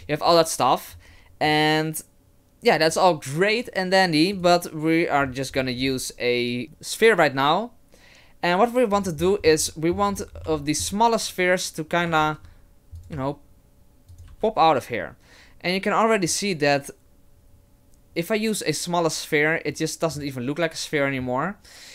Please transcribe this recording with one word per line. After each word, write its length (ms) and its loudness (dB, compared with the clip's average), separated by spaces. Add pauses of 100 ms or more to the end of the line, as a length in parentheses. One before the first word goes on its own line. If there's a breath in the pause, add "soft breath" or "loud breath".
You 60 -2
have 80 -4
all 160 6
that 100 4
stuff. 480 0 (460 soft breath)
And, 600 0 (600)
yeah, 160 4
that's 180 2
all 200 4
great 580 -2
and 180 -2
dandy, 400 4
but 420 2
we 360 0
are 160 2
just 260 -6
gonna 200 -2
use 460 -2
a 520 0 (100)
sphere 360 2
right 200 4
now. 360 0 (720 soft breath)
And 160 2
what 140 4
we 120 2
want 200 0
to 60 -4
do 300 0
is 340 2
we 140 -2
want 320 -2 (240)
of 200 -4
the 100 -2
smaller 420 0
spheres 540 -2
to 120 -10
kinda, 540 0 (720 soft breath)
you 60 -12
know, 240 -6 (1000)
pop 200 0
out 180 4
of 80 -4
here. 300 -8 (460 soft breath)
And 120 -2
you 80 -2
can 120 -2
already 340 2
see 280 -2
that 360 0 (1200)
if 160 -6
I 60 0
use 260 -2
a 100 -2
smaller 380 0
sphere, 560 0
it 120 -6
just 220 -6
doesn't 220 -4
even 220 -8
look 160 -6
like 160 -2
a 20 -10
sphere 300 -2
anymore. 500 -4 (380 loud breath)